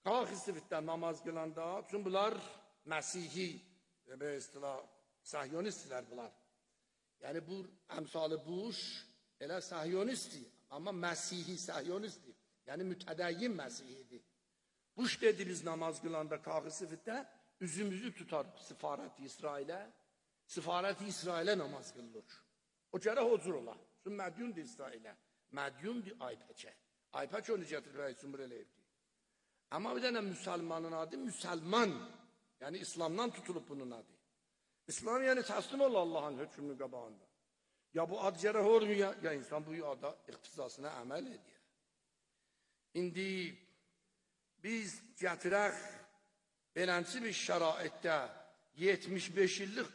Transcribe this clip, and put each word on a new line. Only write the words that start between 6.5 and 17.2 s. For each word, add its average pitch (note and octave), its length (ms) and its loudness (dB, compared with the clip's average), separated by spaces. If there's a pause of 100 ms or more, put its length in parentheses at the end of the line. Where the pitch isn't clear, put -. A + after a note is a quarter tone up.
Yəni D3 260 -4
bu F#3 200 -6 (220)
əmsalı D#3 580 -2
Bush F#3 600 -4 (340)
elə E3 200 -4
sahyonistdir, F3+ 840 -2 (240)
amma D#3 200 -6
Məsihi F3 680 -2
sahyonistdir. E3+ 760 -4 (320)
Yəni D3+ 160 -4 (100)
mütədəyyin F3 640 -2
Məsihidir. B2+ 680 -10 (720)
Bush A#3 240 0
dedi, G#3 260 6
"Biz E3+ 180 -4
namaz E3 360 0
qılanda D#3 420 -2
kaxı D#3+ 420 -2
sefiddə A3 420 -6 (340)